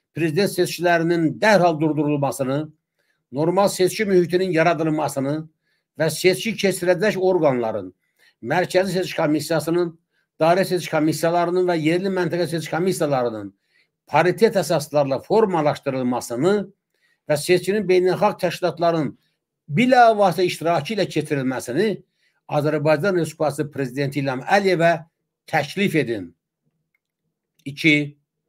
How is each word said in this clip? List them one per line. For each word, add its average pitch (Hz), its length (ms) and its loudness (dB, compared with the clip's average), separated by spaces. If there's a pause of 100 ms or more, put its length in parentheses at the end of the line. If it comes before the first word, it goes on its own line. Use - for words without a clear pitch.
(120)
prezident 165 400 0
seçkilərinin 170 880 0
dərhal 180 380 4
durdurulmasını, 143 800 -2 (720)
normal 180 360 0
seçki 185 380 -2
mühitinin 180 480 2
yaradılmasını 156 800 0 (640)
və 160 100 0
seçki 180 520 0
keçirəcək 185 560 0
orqanların, 127 720 0 (520)
Mərkəzi 175 540 0
Seçki 175 200 -4
Komissiyasının, 160 760 -2 (460)
Dairə 175 280 4
Seçki 175 240 -4
Komissiyalarının 165 800 0
və 170 100 0
yerli 180 320 0
məntəqə 175 400 -2
seçki 165 220 -6
komissiyalarının 139 800 -2 (580)
paritet 175 480 2
əsaslarla 143 640 0
formalaşdırılmasını 143 1300 0 (760)
və 151 100 0
seçkinin 180 480 0
beynəlxalq 180 540 2
təşkilatların 165 720 -2 (560)
bilavasitə 208 800 4
iştirakı 170 480 -2
ilə 185 100 0
keçirilməsini 143 800 -2 (640)
Azərbaycan 151 720 0
Respublikası 147 500 -4
Prezidenti 135 480 -6
İlham 139 240 -4
Əliyevə 180 480 2 (560)
təklif 156 480 -2
edin. 117 320 -4 (1400)
İki, 147 320 2 (540)